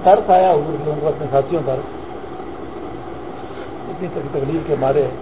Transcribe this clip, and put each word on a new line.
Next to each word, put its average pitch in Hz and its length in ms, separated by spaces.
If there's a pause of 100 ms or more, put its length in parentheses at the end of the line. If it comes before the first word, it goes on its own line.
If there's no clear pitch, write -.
ترس 208 260
آیا 185 200
حضور 151 120
صلی 156 100
اللہ 143 100
علیہ 151 100
وسلم 147 80
کو 156 80
اپنے 151 220
ساتھیوں 139 360
پر، 131 80 (2250)
اتنی 180 240
تک-، 147 180
تکلیف 151 380
کے 156 120
مارے 135 260 (160)